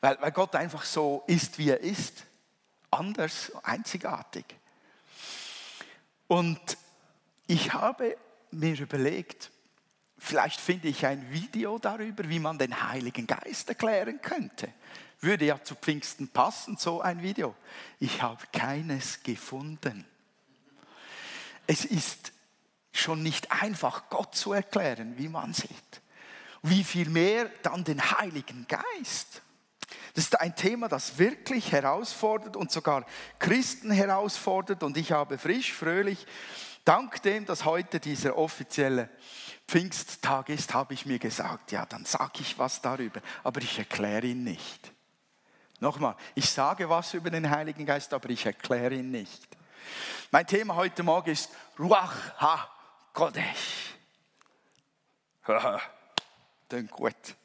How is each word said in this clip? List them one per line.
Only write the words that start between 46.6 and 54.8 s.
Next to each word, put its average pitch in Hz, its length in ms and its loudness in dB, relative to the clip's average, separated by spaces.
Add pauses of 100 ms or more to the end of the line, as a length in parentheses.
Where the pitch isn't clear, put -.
was 170 240 2
über 170 160 -2
den 160 200 0
Heiligen 151 360 -2
Geist, 143 280 0
aber 123 160 -4
ich 120 160 -2
erkläre 123 500 0
ihn 131 160 -4
nicht. 113 340 -8 (840)
Mein 170 160 8
Thema 202 280 2
heute 180 280 2
Morgen 170 280 4
ist - 180 -2 (280)
Ruach 185 380 6 (220)
HaKodesh. - 1600 -2 (1500)